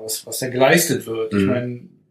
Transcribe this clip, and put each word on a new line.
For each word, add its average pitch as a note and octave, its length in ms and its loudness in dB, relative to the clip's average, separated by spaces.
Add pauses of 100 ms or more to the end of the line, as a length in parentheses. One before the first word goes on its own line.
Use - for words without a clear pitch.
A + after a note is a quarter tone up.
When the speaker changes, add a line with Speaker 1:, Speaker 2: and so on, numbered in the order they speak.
Speaker 1:
was, - 240 -8
was - 100 -10
da C3 120 -4
geleistet B2+ 580 2
wird. A2 260 -4
Ich G2+ 80 2
Speaker 2:
Mhm. G2 60 4
Speaker 1:
mein, B2 420 -4 (220)